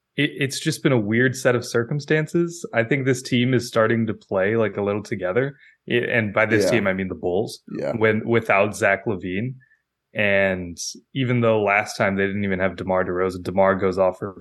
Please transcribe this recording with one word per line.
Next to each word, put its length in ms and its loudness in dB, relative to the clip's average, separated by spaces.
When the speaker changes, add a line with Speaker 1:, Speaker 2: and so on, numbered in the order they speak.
Speaker 1:
it, 200 0
it's 260 -4
just 220 -4
been 100 4
a 80 4
weird 340 2
set 200 2
of 100 -2
circumstances. 1080 -2
I 100 2
think 220 0
this 160 0
team 320 2
is 120 2
starting 420 2
to 40 -2
play, 440 -2
like, 200 0
a 60 -2
little 200 -2
together. 540 -4
It, 200 0
and 280 0
by 100 4
this 200 2
Speaker 2:
Yeah. 80 2
Speaker 1:
team, 140 2
I 60 0
mean 160 -2
the 60 -6
Bulls. 480 -4
Speaker 2:
Yeah. 140 -4
Speaker 1:
When, 360 2
without 480 2
Zach 300 2
LaVine. 480 -4
And 640 0
even 260 0
though 220 4
last 340 0
time 200 0
they 100 0
didn't 180 -4
even 140 -2
have 180 -2
DeMar 300 0
DeRozan, 360 -2
DeMar 340 2
goes 220 0
off 200 2
for 220 -10